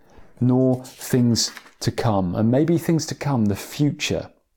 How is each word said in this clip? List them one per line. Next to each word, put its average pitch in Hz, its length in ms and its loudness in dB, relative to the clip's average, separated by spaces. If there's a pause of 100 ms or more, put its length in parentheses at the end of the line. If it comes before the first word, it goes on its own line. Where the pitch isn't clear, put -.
(400)
nor 127 440 2
things - 680 0 (260)
to - 140 -4
come. 95 420 0
And 110 160 2
maybe 156 260 2
things 160 300 0
to 139 80 -8
come, 127 300 -2
the 101 100 2
future, - 760 -4 (260)